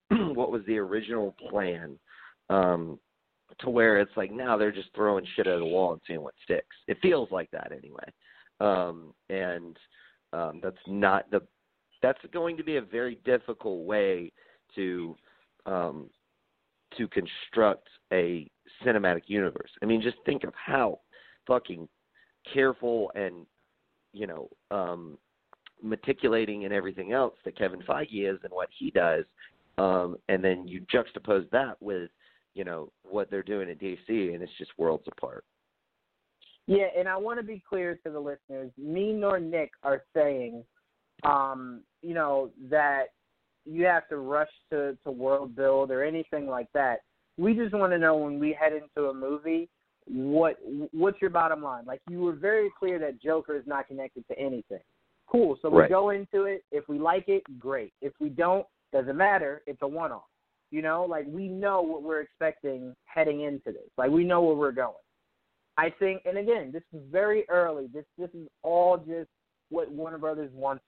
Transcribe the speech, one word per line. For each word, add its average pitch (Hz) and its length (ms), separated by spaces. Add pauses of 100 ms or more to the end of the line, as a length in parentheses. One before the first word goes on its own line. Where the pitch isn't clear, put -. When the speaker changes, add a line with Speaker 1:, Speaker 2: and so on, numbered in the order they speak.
Speaker 1:
<clears throat> - 60 (240)
what 123 160
was 110 160
the 110 120
original 104 580 (140)
plan, 85 500 (500)
um, 90 480 (640)
to 131 100
where 113 300
it's 101 160
like 98 160
now 120 260
they're 104 140
just 95 240
throwing 104 300 (100)
shit 104 100
at 90 140
a 85 60
wall 90 260
and 82 160
seeing 82 140
what 71 140 (100)
sticks. - 300 (120)
It 107 140
feels 156 300
like 90 200
that 78 220
anyway. 73 320 (560)
Um, 87 520 (160)
and, 87 460 (560)
um, 82 320
that's 92 140 (100)
not 98 440
the, 101 100 (600)
that's 131 180 (120)
going 170 240
to 156 80
be 156 140
a 127 40
very 117 340 (100)
difficult 110 600
way 95 460 (440)
to, 90 420 (480)
um, 85 440 (880)
to 113 120
construct - 800 (240)
a 87 360 (360)
cinematic 95 420
universe. 98 440 (100)
I 104 40
mean, 113 160
just 120 240
think 143 200
of - 100
how 127 440 (460)
fucking 90 440 (640)
careful 120 600
and 90 300 (680)
you 101 120
know, 80 220 (220)
um, 87 460 (640)
meticulating 110 800
and 98 80
everything 95 380
else 127 320
that - 140
Kevin 92 240
Feige 107 520
is 92 100
and 92 80
what 90 180 (100)
he 87 120
does, 82 340 (520)
um, 92 400 (120)
and 95 140
then 90 240
you 92 140 (120)
juxtapose 104 580
that 123 300
with, 92 280 (440)
you 98 100
know, 85 260 (140)
what 95 260
they're 98 140
doing 95 260
at 82 80
D 92 200 (100)
C, 104 260
and 85 80
it's 90 160
just - 200
worlds 82 340
apart. 62 320 (1200)
Speaker 2:
Yeah, 196 200 (100)
and 180 100
I 190 100
wanna 226 260
be 208 240
clear 175 380
to 160 40
the 151 100
listeners, 135 580
me 165 340
nor 202 280
Nick 160 320 (120)
are 135 200 (120)
saying, 127 480 (600)
um, 135 580 (200)
you 170 120
know, 143 360 (200)
that 143 380 (580)
you 160 200
have 175 240
to 151 80
rush 147 320 (220)
to, 143 320
to 143 80
world 131 440
build 135 360
or 131 120
anything 156 440
like 123 260
that. 131 280 (360)
We 196 160
just 220 200
wanna 185 240
know 160 180
when 147 240
we 151 140
head 156 200
into 151 360
a 135 40
movie – 147 560 (380)
what, 143 500 (340)
what's 185 280
your 190 120
bottom 160 300
line? 131 240
Like, 127 240
you 175 120
were 175 120
very 202 460
clear 185 200
that 139 220
Joker 151 360
is 131 100
not 139 200
connected 135 400
to - 120
anything. 180 420 (460)
Cool, 185 340
so 160 80
we 165 120
Speaker 1:
Right. 151 80
Speaker 2:
go 196 220
into 202 320
it. 196 280
If 147 160
we 147 120
like 170 280
it, 196 160 (160)
great. 123 320 (100)
If 139 180
we 302 100
don't, 175 360 (280)
doesn't 135 240
matter. 175 480
It's 143 160
a 139 60
one-off. 147 420 (420)
You 151 100
know, 160 240
like, 160 220
we 170 200
know 190 340
what 160 220
we're 156 180
expecting 139 760 (100)
heading 151 360
into 143 300
this. - 260
Like, 131 140
we 165 120
know 175 200
where 160 120
we're 147 160
going. 123 220 (840)
I 160 120
think, 190 360
and 180 120
again, 208 340
this 165 120 (100)
is 156 80 (100)
very 208 380
early. 165 380
This, 143 180 (120)
this 175 160
is 165 140 (140)
all 175 360
just 165 320 (400)
what 156 220
Warner 160 260
Brothers 151 360
wants 135 340